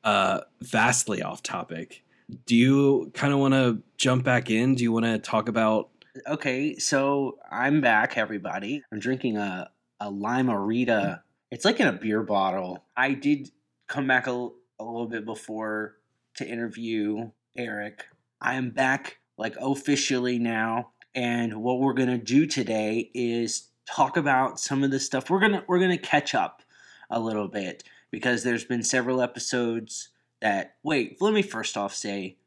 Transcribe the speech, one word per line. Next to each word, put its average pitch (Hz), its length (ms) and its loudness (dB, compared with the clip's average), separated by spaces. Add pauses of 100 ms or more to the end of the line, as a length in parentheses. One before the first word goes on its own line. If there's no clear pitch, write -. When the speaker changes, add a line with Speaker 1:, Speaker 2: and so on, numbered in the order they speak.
Speaker 1:
uh, 98 380 2 (200)
vastly 117 600 0
off - 200 -8
topic. - 600 -10 (440)
Do 120 100 4
you 139 580 4
kinda 139 240 0
wanna 135 400 4 (180)
jump 127 280 2
back 123 260 2
in? 120 240 4
Do 123 80 -2
you 117 100 2
wanna 113 280 0
talk 110 280 -2
about 110 420 2 (360)
Speaker 2:
Okay, 143 500 -4
so 139 640 0 (120)
I'm 139 320 2
back, 113 340 4
everybody. 104 720 2
I'm 107 100 -6
drinking 123 360 0
a, 95 340 -2 (300)
a 104 80 -6
Lime-A-Rita. 110 1120 2 (280)
It's, 123 160 -4
like, 233 120 2
in 214 80 4
a 117 60 2
beer 107 300 -2
bottle. 95 640 -2 (100)
I 131 160 2
did 139 380 -2 (360)
come 139 200 -4
back 127 200 2
a, 127 60 -4
a - 520 -10
little 117 240 -6
bit 110 180 -8
before 107 680 -8 (400)
to - 120 -8
interview 113 840 -4 (220)
Eric. 107 520 -10 (340)
I 123 140 -2
am 131 160 -2
back, 131 480 -2 (180)
like, 110 240 -6
officially 131 800 0
now. 117 540 -2 (220)
And 120 480 -2
what 127 180 0
we're 135 120 4
gonna 123 240 2
do 127 300 4
today 110 680 -2
is 117 560 -2 (180)
talk - 300 2
about 135 420 2
some 139 240 -2
of 139 80 2
the 135 100 0
stuff. - 280 -4
We're 185 120 2
gonna, 202 260 2
we're 180 140 2
gonna 185 180 2
catch - 360 0
up - 280 -2 (480)
a 113 100 -2
little 107 260 -2
bit 92 380 -8 (260)
because 120 320 -2
there's 117 220 -2
been 120 180 -2
several 127 380 0
episodes 120 880 -4 (320)
that, 101 420 -2
wait, 143 380 -2
let 214 140 2
me 202 80 4
first 117 340 -6
off 101 180 -4
say 98 420 -6 (100)